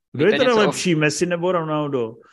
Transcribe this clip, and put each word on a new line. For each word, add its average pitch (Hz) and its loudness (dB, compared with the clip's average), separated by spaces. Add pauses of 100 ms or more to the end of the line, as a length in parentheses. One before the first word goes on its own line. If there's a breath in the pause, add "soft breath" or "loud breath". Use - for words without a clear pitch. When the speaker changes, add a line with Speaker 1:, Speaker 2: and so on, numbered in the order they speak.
(140)
Speaker 1:
Kdo 135 0
je 208 4
Speaker 2:
Víte - 0
Speaker 1:
teda 254 2
Speaker 2:
něco 214 4
o - 4
Speaker 1:
lepší, 170 0
Messi 151 0
nebo 175 -2
Ronaldo? 147 -2 (180 soft breath)